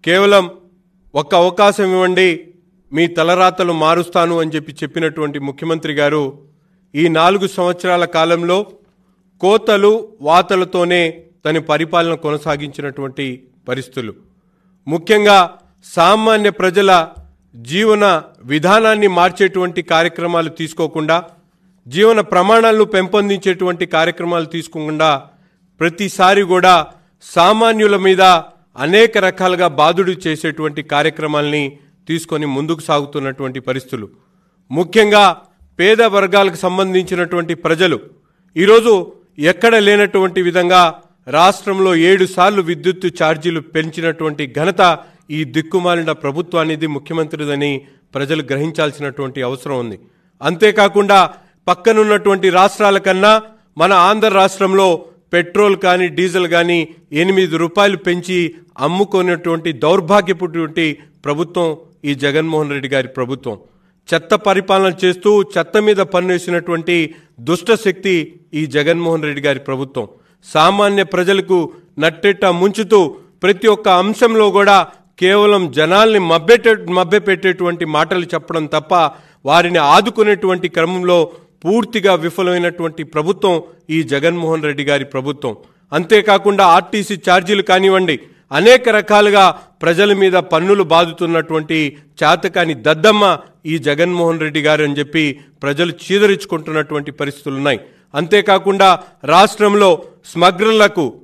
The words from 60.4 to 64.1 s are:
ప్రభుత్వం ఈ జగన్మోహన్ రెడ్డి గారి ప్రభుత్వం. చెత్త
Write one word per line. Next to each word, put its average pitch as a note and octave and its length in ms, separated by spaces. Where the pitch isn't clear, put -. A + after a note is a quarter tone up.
ప్రభుత్వం E3 460
ఈ C#3+ 40
జగన్మోహన్ D3+ 500
రెడ్డి C3+ 200
గారి B2+ 220
ప్రభుత్వం. B2+ 400
చెత్త E3 260